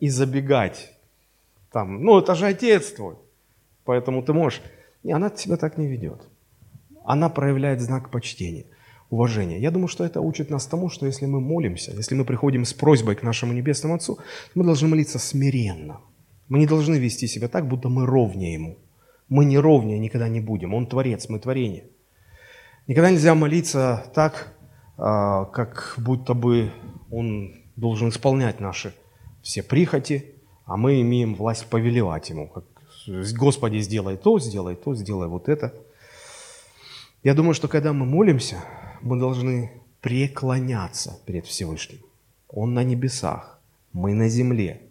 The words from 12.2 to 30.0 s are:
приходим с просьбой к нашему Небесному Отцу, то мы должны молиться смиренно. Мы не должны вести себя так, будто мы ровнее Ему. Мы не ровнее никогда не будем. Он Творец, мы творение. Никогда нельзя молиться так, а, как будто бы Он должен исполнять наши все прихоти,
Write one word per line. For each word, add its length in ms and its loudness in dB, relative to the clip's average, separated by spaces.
приходим 400 0
с 80 -6
просьбой 420 4
к 80 -6
нашему 300 -2
Небесному 420 -2
Отцу, 220 -6
то 60 -20
мы 100 2
должны 240 4
молиться 300 2
смиренно. 840 -2
Мы 100 2
не 80 8
должны 300 4
вести 300 0
себя 220 -4
так, 180 -2
будто 220 -2
мы 180 2
ровнее 480 2
Ему. 220 -8
Мы 160 6
не 140 6
ровнее 400 6
никогда 300 -2
не 120 -2
будем. 340 -4
Он 120 -2
Творец, 420 -2
мы 100 -6
творение. 460 -4
Никогда 240 6
нельзя 240 6
молиться 800 2
так, 400 0
а, 460 0
как 540 -8
будто 360 0
бы 380 2
Он 440 -6
должен 320 0
исполнять 520 0
наши 340 -8
все 200 -8
прихоти, 720 0